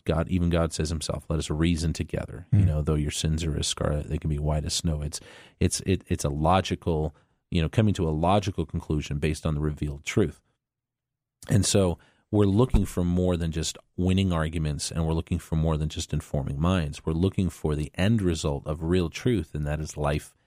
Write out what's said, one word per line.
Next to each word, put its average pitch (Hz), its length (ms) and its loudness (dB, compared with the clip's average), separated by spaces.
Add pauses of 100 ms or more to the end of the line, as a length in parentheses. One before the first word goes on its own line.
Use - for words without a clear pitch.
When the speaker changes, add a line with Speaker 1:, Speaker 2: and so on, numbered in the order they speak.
Speaker 1:
God, 78 240 0
even 87 220 0
God 82 240 2
says 80 160 -2
himself, - 400 -4
"Let 80 100 -2
us 78 100 -4
reason 80 440 2
together." - 580 -8
You 104 80 6
Speaker 2:
Mm. 98 60 6
Speaker 1:
know, 76 160 2
"Though 76 140 2
your 73 160 0
sins 80 340 -2
are 73 120 -2
as 73 100 -2
scarlet, - 420 -2
they 80 80 -2
can 80 120 -4
be 73 100 -2
white 73 260 -2
as - 80 -4
snow." 78 280 -2
It's, 73 200 -8 (400)
it's, 92 240 0
it, 95 220 0
it's - 180 -2
a 76 40 -2
logical, 78 840 0 (360)
you 87 100 2
know, 76 80 0
coming 107 240 2
to 87 120 -2
a 78 60 0
logical 90 540 0
conclusion 76 520 -4
based 76 280 -2
on 80 80 0
the 73 80 -2
revealed 73 420 -4
truth. - 380 0 (1080)
And 95 160 4
so 92 320 2 (320)
we're 104 160 4
looking 104 380 4
for 90 220 -2
more 90 320 2
than 82 160 -2
just 80 240 -4 (180)
winning 92 380 2
arguments, 78 580 -2
and 80 160 0
we're 80 60 2
looking 82 260 -2
for - 160 -4
more 80 220 2
than 78 100 -2
just - 240 -8
informing 69 480 -4
minds. 82 460 0
We're 80 80 -2
looking 90 360 0
for 78 260 -4
the 76 200 -4
end 104 260 2
result 80 460 -2
of 78 160 -4
real 85 260 2
truth, 107 460 -2
and 76 120 -4
that 76 120 -2
is 76 160 -8
life 73 380 -2 (140)